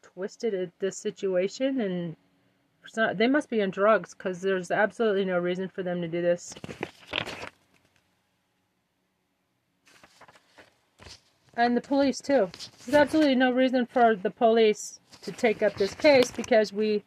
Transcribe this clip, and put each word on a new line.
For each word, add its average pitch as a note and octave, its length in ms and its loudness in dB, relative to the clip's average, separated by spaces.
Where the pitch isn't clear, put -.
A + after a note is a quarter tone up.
twisted G#3 520 -8
it, F#3 260 -6
this F#3+ 180 -4
situation, G3+ 840 -2
and F3+ 340 -4
for - 60 -20
some, A3 300 -4
they A3+ 100 2
must C#4+ 220 0
be A3 120 -2
on G3 80 0
drugs, G3 440 0
'cause F#3 260 -8
there's F#3 320 -4
absolutely G#3 540 0
no F3+ 120 -2
reason F3+ 300 -4
for F#3 160 -10
them F3 180 -4
to E3+ 60 -6
do E3+ 140 -4
this. F3 320 -2
And A#3+ 220 0
the A#3+ 60 0
police, C#4 400 0
too. A3+ 280 2
There's B3 100 -2
absolutely D4 400 4
no B3+ 160 2
reason B3+ 340 2
for A#3 300 4
the G3 160 -4
police A3+ 680 2
to G3 100 -12
take G#3+ 300 0
up G#3 140 0
this G3 180 -2
case, C4+ 380 4
because A3 420 0
we G#3+ 320 -2